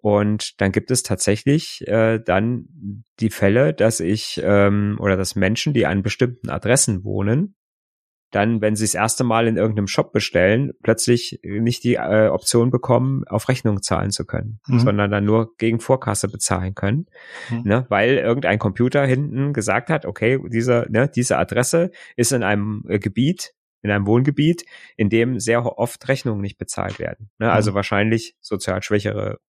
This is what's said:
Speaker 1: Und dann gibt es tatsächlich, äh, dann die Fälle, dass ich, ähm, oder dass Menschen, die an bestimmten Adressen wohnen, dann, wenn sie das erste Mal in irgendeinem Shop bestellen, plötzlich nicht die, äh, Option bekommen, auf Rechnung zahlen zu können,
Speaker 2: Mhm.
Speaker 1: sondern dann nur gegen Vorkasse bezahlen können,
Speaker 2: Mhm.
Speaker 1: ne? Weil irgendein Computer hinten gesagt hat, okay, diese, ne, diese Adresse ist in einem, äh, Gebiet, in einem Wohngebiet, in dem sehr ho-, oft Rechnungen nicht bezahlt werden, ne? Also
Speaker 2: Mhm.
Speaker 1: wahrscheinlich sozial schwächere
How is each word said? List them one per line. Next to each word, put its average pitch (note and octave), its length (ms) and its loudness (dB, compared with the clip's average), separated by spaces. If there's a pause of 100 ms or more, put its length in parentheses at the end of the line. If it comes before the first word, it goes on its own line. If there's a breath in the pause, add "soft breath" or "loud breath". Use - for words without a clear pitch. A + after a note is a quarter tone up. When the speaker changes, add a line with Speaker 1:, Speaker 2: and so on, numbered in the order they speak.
Speaker 1:
Und G#2 600 0
dann F#2+ 100 2
gibt G#2+ 200 -2
es B2+ 120 -2
tatsächlich, - 840 -2
äh, A2+ 320 2
dann A2 840 -4 (160)
die A2+ 100 0
Fälle, A#2+ 440 2
dass A2+ 260 0
ich, G2 440 -2
ähm, G2+ 560 4
oder G2 180 0
dass F#2+ 180 -4
Menschen, G#2 380 0
die A2+ 120 2
an F#2+ 180 0
bestimmten B2 460 -2
Adressen G2+ 540 0
wohnen, G#2+ 520 -2 (760)
dann, G#2 300 2
wenn G#2+ 140 0
sie G#2+ 100 -2
das G2 80 -2
erste A2+ 300 -2
Mal A#2 240 2
in A2+ 100 0
irgendeinem G#2 300 0
Shop - 260 -2
bestellen, G#2 580 2 (120)
plötzlich - 600 0
nicht A2+ 400 -2
die, A#2+ 120 2
äh, G#2 320 2
Option A#2 420 2
bekommen, B2+ 580 0
auf - 220 -2
Rechnung A2 320 0
zahlen G2 300 -2
zu - 120 -6
können, A2 440 -8
Speaker 2:
Mhm. B2 120 4
Speaker 1:
sondern G#2 320 2
dann G#2 140 0
nur A2 320 2
gegen A2+ 220 0
Vorkasse A2 500 -2
bezahlen F#2+ 460 -4
können, B2 320 -2 (420 loud breath)
Speaker 2:
Mhm. A#2 160 -6
Speaker 1:
ne? A2+ 240 2
Weil A2 280 2
irgendein G#2+ 420 0
Computer B2+ 460 0
hinten C3+ 460 -2
gesagt A2 380 -2
hat, D#3 160 -2
okay, B2 420 -2
diese, A#2 420 0
ne, B2 240 2
diese B2 240 0
Adresse B2+ 520 0 (260 loud breath)
ist A#2+ 160 0
in A#2+ 120 0
einem, G#2 440 -2
äh, G2+ 120 0
Gebiet, B2 540 -2 (280)
in G2+ 80 -4
einem G2+ 160 2
Wohngebiet, C#3+ 580 2 (320 loud breath)
in G#2 140 0
dem A#2 300 2
sehr A#2 240 0
ho-, A#2 140 -4
oft - 300 -4
Rechnungen A#2+ 340 -2
nicht G2+ 180 -8
bezahlt F#2+ 400 -8
werden, - 400 -10
ne? A2 120 2
Also G#2 200 4
Speaker 2:
Mhm. G2 40 -4
Speaker 1:
wahrscheinlich G#2+ 680 0
sozial F#2+ 420 -4
schwächere G#2 640 -2